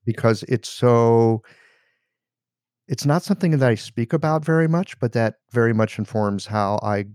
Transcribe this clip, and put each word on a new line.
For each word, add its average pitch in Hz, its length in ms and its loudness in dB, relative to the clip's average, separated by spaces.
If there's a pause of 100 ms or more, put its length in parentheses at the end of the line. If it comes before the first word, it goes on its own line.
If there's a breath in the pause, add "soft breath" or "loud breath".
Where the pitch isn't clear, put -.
because 113 400 0
it's - 240 -4
so, 117 720 4 (1500 soft breath)
it's - 180 -6
not 156 160 0
something 175 360 -2
that 131 100 4
I 117 60 2
speak - 380 -6
about 156 320 -2
very 160 240 0
much, 170 300 -4
but 120 140 -4
that 113 240 0 (140)
very 117 220 2
much 110 260 -2
informs 101 480 -4
how 104 360 -2
I 101 320 -4